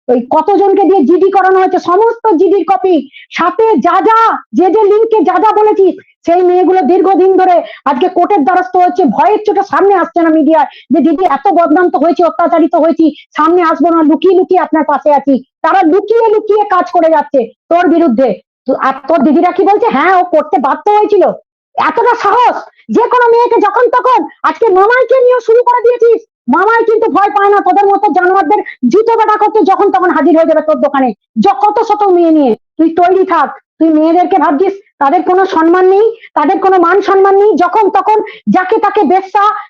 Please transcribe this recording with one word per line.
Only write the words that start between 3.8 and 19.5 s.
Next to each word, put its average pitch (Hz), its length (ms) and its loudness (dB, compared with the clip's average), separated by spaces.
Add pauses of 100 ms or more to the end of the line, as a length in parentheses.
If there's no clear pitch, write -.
যা, 440 380 0 (140)
যে 302 140 0
যে 415 160 0
লিঙ্কে 427 420 2
যা 359 80 0
যা 415 240 0
বলেছিস, 415 480 0 (260)
সেই 359 120 2
মেয়েগুলো 359 380 2
দীর্ঘদিন 370 560 0
ধরে 359 260 2 (220)
আজকে 277 240 -2
কোর্টের 349 360 0
দ্বারস্থ 359 320 -2
হচ্ছে, 359 280 0
ভয়ের 320 420 0
চোটে 392 160 0
সামনে 392 320 0
আসছে 339 280 -2
না 330 80 2
মিডিয়ায়, 311 360 2 (240)
যে 302 100 2
"দিদি, 330 240 0
এত 269 240 -2
বদনাম 339 420 0
তো 330 80 -4
হয়েছে, 349 260 0
অত্যাচারিত 330 500 -2
হয়েছি, 320 400 0 (220)
সামনে 330 260 2
আসবো 330 320 0
না, 330 80 0
লুকিয়ে 320 360 2
লুকিয়ে 370 220 0
আপনার 302 240 -2
পাশে 294 300 -2
আছি।" 269 280 -2 (200)
তারা 349 240 0
লুকিয়ে 415 420 0
লুকিয়ে 415 360 -2
কাজ 359 260 -4
করে 320 200 0
যাচ্ছে 285 420 -2 (160)
তোর 349 200 0
বিরুদ্ধে। 269 520 0 (260)
তো, 254 80 -4
আর 269 180 -4 (160)
তোর 330 100 0
দিদিরা 311 320 0